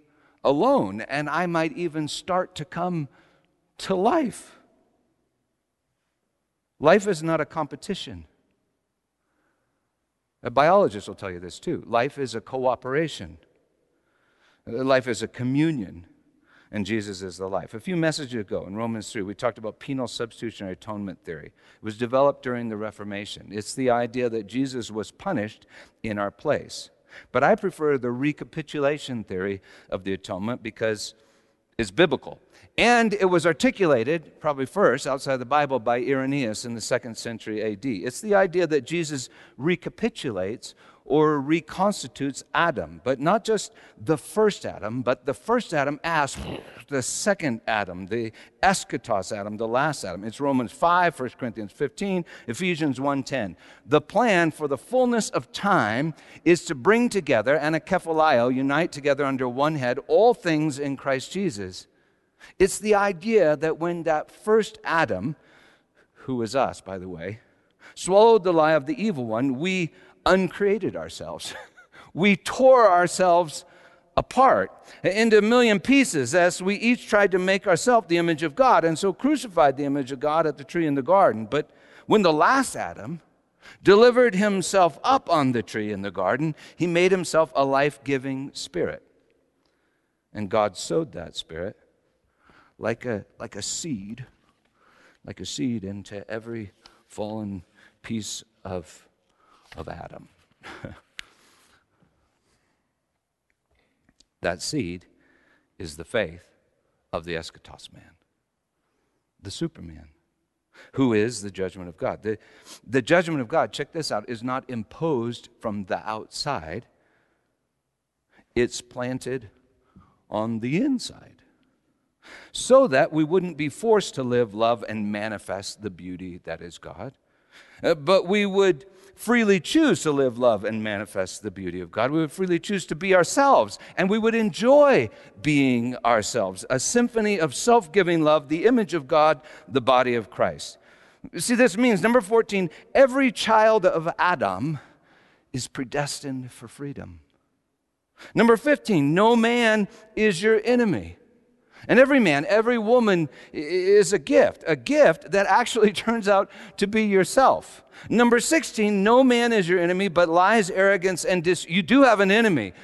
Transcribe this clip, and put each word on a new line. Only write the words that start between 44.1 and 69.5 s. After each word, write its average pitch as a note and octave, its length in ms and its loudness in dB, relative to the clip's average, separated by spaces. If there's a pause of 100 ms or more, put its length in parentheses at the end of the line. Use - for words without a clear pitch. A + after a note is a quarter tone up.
first - 480 -2
Adam, A2 380 -8
but B2+ 240 -2
the C3+ 80 -2
first A#3 400 -4
Adam C#3+ 300 -2
as D#3+ 320 -2 (500)
the C3+ 160 -2
second D3 640 -2
Adam, F#2+ 400 -4
the A2+ 260 -6 (300)
eschatos A#2 720 -2
Adam, G#2 200 -8
the A2+ 100 -4
last C3 380 -2
Adam. F#2+ 180 -10
It's G#2+ 160 -12
Romans C3+ 320 -2
five, F3 460 0
First B2+ 200 -10
Corinthians A2 360 -10
fifteen, F3+ 520 -4 (220)
Ephesians D3 540 -2
one C#3 240 -2
ten. G#2+ 320 -6 (280)
The C#3+ 160 4
plan F3+ 520 2
for D3+ 160 -6
the C3+ 100 -2
fullness B3 520 0
of D#3 200 -6
time D3+ 640 0 (300)
is E3 220 4
to E3 100 -6
bring A3 320 4
together, C#3 500 2
anakephalio, D#3 960 2
unite C#3+ 380 0
together C#3+ 320 0
under C3 240 -2
one C#3 260 -2
head, B2+ 320 -2
all G3+ 260 4
things D#3 460 -2
in C#3 180 -6
Christ C3+ 360 -4
Jesus. G#2 560 -6 (680)
It's - 220 2
the G#3 160 0
idea G3 640 2
that D3 220 -4
when E3+ 260 -6
that D#3 260 -2
first - 540 -2
Adam, C#3 500 -2 (800)
who - 240 -10
was A2+ 180 -4
us, A#2 260 -2
by F#2+ 180 -12
the F#2 100 -14
way, F#2 320 -12 (560)
swallowed G#3 480 6
the F3+ 80 2
lie D#3+ 200 4
of C#3+ 140 2
the D#3 160 -6
evil D3+ 240 -2
one, B2 320 -2